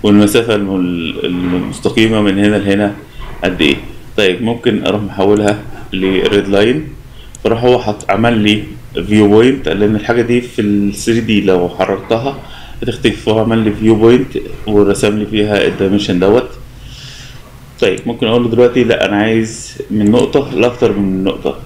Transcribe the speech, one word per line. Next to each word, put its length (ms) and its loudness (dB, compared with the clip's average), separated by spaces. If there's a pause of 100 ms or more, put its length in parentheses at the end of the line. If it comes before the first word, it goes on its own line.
والمسافة 520 4
الم-، 680 -4
المستقيمة 960 0
من 240 2
هنا 100 4
لهنا 380 0 (500)
قد 180 -2
إيه. 140 4 (420)
طيب، 240 0
ممكن 440 -2
أروح 160 -2
محولها 580 0 (340)
لريد 540 0
لاين، 400 2 (560)
فراح 200 0
هو 160 4
حط، 320 -4
عمل 260 2
لي 260 2 (440)
فيو 200 4
point، 420 4
لأن 260 0
الحاجة 260 0
دي 200 0
في 200 -8
ال 340 0
ثري 240 0
دي 220 0
لو 280 2
حركتها 680 -2 (460)
هتختفي، 280 -2
فهو 280 0
عمل 180 2
لي 140 0
فيو 240 4
point 420 4 (300)
ورسم 520 2
لي 60 -2
فيها 420 0
الدايمنشن 520 0
دوت. 300 2 (1300)
طيب، 240 0
ممكن 220 -4
أقول 160 2
له 60 0
دلوقتي: 340 4
"لأ، 240 2
أنا 80 0
عايز 600 -2 (140)
من 200 2
نقطة 440 0
لأكتر 420 0
من 260 -2
نقطة." 420 -4